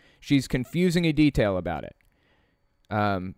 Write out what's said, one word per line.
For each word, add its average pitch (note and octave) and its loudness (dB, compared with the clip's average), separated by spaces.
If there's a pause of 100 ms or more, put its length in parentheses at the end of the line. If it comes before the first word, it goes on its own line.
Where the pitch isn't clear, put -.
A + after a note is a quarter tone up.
(220)
She's C#3 2
confusing E3+ 0
a D#3+ 0
detail C3+ 2
about E2 -6
it. G1+ -14 (920)
Um, G2 -2